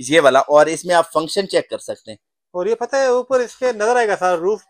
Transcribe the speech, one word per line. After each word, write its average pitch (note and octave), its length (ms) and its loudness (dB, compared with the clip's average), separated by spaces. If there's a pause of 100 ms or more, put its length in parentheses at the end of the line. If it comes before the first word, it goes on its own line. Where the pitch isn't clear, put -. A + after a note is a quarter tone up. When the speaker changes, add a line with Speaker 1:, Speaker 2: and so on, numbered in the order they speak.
Speaker 1:
ये C#3 200 0
वाला, C3+ 200 6
और D3+ 280 4
इसमें E3+ 260 -4
आप E3 100 4
फंक्शन D#3+ 420 -4
चेक E3 240 -4
कर A2 80 -8
सकते - 320 -14
हैं। G#2 80 -20 (360)
Speaker 2:
और F3+ 140 -6
ये A3+ 60 -2
पता A#3+ 240 -4
है, C4 140 0
ऊपर B3 280 0
इसके B3 320 -4
नजर A3 240 0
आएगा G#3+ 180 0
सारा, F3+ 200 0
रूफ F#3+ 360 -4